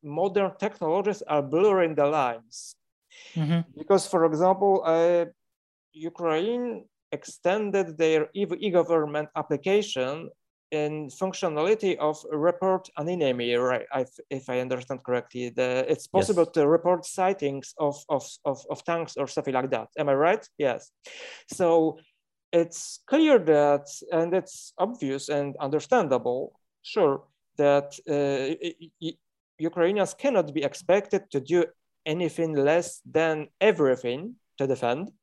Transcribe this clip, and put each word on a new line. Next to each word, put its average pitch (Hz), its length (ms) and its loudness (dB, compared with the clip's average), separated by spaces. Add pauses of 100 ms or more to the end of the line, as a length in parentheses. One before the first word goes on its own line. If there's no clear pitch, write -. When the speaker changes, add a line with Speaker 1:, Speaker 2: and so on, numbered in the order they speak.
Speaker 1:
modern 185 560 0
technologies 196 640 -2
are 151 200 0
blurring 170 520 2
the 143 120 2
lines. 127 680 -4 (640)
Speaker 2:
Mm-hmm. 160 240 0 (180)
Speaker 1:
Because, 180 300 2
for 170 160 2
example, 185 600 2
uh, 170 420 2 (680)
Ukraine 175 920 -4 (260)
extended 185 840 -4
their 160 380 2
e-, 196 120 -2 (120)
e-government 160 760 0
application 151 920 -2 (440)
in 151 360 -4
functionality 185 920 -2
of 151 200 -2 (140)
report 175 640 0
an 156 140 -6
enemy, 123 440 0
right? 123 380 0
I, 131 140 -2 (220)
if 135 200 -10
I 123 100 -2
understand 127 460 -6
correctly, 123 460 -6
the, 127 380 -2
it's - 240 -4
Speaker 3:
Yes. - 60 0
Speaker 1:
possible 185 280 2
to 160 200 2
report 165 400 2
sightings 180 720 -4
of, 143 300 -2
of, 135 180 -2 (180)
of, 135 160 -4 (100)
of 151 140 -10
tanks 170 320 -4
or 135 120 -4
something 139 260 -4
like 131 160 0
that. 113 260 -4
Am 147 120 -2
I 139 60 4
right? 175 300 2 (140)
Yes. 131 320 -2 (560)
So 165 520 2 (540)
it's - 540 -2
clear 302 320 6
that, 147 480 4 (240)
and 170 240 0
it's - 440 -4
obvious 147 500 -4
and 143 320 -4
understandable, 139 960 0 (240)
sure, 147 400 2 (340)
that, 143 380 4 (140)
uh, 143 580 -2
I, 165 240 -12 (120)
I, 165 100 -8 (460)
Ukrainians 175 560 0
cannot 185 380 0
be 151 120 -2
expected 196 680 0
to 143 100 -2
do 165 260 2 (380)
anything 160 500 -2
less 156 460 0 (100)
than 156 380 0 (120)
everything 156 720 2 (240)
to 139 80 0
defend. 131 460 -2 (100)